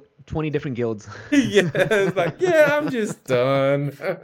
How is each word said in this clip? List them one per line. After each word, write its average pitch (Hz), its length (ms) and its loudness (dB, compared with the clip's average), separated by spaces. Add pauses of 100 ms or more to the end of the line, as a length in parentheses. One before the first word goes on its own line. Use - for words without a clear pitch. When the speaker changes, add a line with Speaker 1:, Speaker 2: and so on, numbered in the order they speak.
(260)
Speaker 1:
twenty 156 240 -4
different 143 260 -4
guilds. 113 320 -4 (100)
<laughs> - 60 -16
Speaker 2:
<laughs> - 80 -12
Yeah, 208 420 2
it's 190 440 0
like, 170 240 0
"Yeah, 311 360 4
I'm 302 120 -2
just 220 340 -6
done." 135 720 0 (260)